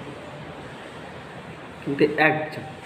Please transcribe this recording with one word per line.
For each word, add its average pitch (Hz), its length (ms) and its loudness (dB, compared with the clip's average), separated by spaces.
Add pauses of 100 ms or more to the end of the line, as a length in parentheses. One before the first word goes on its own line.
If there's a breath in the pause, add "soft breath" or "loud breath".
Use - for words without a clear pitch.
(1800)
কিন্তু 143 220 4 (260)
একজন - 360 0 (200)